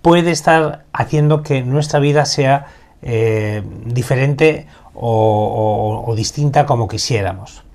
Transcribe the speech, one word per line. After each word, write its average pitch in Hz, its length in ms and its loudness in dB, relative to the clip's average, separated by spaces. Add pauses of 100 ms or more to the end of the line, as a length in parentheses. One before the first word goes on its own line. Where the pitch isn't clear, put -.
puede 170 300 4
estar 160 600 0
haciendo 151 520 2
que 131 180 -2
nuestra 147 380 -2
vida 143 260 2
sea, 139 400 0 (380)
eh, 110 580 -2 (240)
diferente 135 800 0 (300)
o, 107 1120 0
o, - 20 -4
o 113 60 -2
distinta 143 500 0
como 120 220 0
quisiéramos. 98 760 -6 (120)